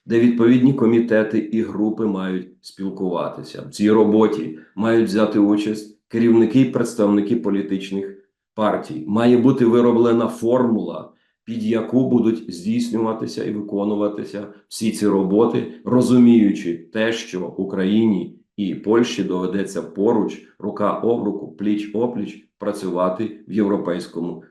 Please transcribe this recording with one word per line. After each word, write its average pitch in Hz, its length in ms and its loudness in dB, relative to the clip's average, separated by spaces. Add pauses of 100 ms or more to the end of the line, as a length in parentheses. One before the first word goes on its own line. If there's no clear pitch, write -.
де 117 140 0
відповідні 123 540 4
комітети 113 680 2
і 110 220 -2
групи 107 440 -2
мають 92 420 -4 (140)
спілкуватися. 87 1080 -8
В - 20 -20
цій 104 200 2
роботі 104 680 2 (160)
мають 113 320 2
взяти 107 320 2
участь 104 680 0
керівники 117 540 4
і 131 40 4
представники 104 680 0
політичних 98 800 -4 (400)
партій. 98 520 -4
Має 120 300 4
бути 123 280 4
вироблена 117 600 4
формула, 110 840 -2 (340)
під 113 200 -10
яку 113 460 0
будуть 113 440 0
здійснюватися 110 920 -4
і 101 80 -6
виконуватися 104 960 -4 (200)
всі 110 240 -4
ці - 160 0
роботи, 98 680 2 (120)
розуміючи 117 920 4 (160)
те, 113 200 -2
що 90 340 -8
Україні 95 920 -2 (180)
і 92 180 -4
Польщі 113 480 0
доведеться 92 580 -4
поруч, 104 680 -2 (120)
рука 101 340 -4
об 117 300 -2
руку, 101 360 -6
пліч-опліч 104 840 -4 (140)
працювати 95 880 -4
в 90 60 -10
Європейському 90 960 -4